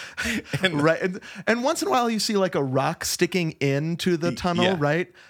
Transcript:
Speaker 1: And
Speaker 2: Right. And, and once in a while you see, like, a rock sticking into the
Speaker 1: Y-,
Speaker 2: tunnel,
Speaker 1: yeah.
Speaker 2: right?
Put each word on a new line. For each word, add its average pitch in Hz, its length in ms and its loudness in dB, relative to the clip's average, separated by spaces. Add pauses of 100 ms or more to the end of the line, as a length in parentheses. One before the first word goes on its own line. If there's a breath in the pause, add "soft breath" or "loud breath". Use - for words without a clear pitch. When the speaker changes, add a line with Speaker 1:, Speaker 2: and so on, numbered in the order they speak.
(640 loud breath)
Speaker 1:
And 151 180 0
Speaker 2:
Right. 160 180 4
And, 190 200 -4 (260 loud breath)
and 240 160 2
once 302 180 0
in 320 60 -4
a 392 60 0
while 240 180 2
you 220 80 -2
see, 208 180 0
like, 185 200 2
a 147 60 2
rock 135 420 0
sticking 170 560 0
into 156 560 0
the 170 140 0
Speaker 1:
Y-, - 40 -2
Speaker 2:
tunnel, 175 300 0
Speaker 1:
yeah. 185 160 2
Speaker 2:
right? 147 320 0 (180 loud breath)